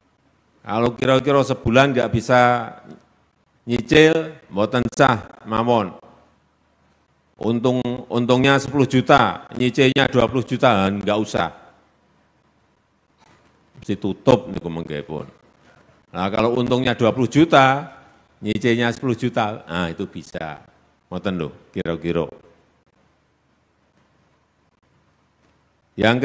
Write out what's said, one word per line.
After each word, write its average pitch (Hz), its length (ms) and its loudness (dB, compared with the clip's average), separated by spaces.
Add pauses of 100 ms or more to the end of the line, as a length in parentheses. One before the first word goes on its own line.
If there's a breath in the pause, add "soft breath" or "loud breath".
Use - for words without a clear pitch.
(640)
Kalau 113 320 -2
kira-kira 131 480 2
sebulan 131 480 2
nggak 117 160 0
bisa 120 640 2 (960)
nyicil, 156 720 2 (100)
mboten 110 460 -2
sah 127 340 2 (160)
mawon. 110 480 -2 (1400)
Untung, 120 480 -2 (240)
untungnya 127 480 2
sepuluh 131 320 0
juta, - 640 2
nyicilnya 131 560 2
dua 120 160 2
puluh 117 220 -2
juta, 104 420 2
nggak 101 320 -2
usah. 87 320 -4 (2250)
Mesti - 240 -8
tutup 104 480 0
niku 87 240 -12
mengke 76 320 -10
pun. 73 240 -12 (840 soft breath)
Nah, 95 180 -4
kalau 117 240 0
untungnya 123 400 0
dua 113 160 2
puluh 127 160 -2
juta, 143 640 4 (480)
nyicilnya 113 480 0
sepuluh 117 300 -4
juta, 113 500 -4
nah, 85 240 -4
itu 92 160 -8
bisa. 78 560 -14 (480)
Ngoten 92 240 -6
lho, 76 140 -6 (240)
kira-kira. 85 560 -4 (3500)
Yang 110 320 2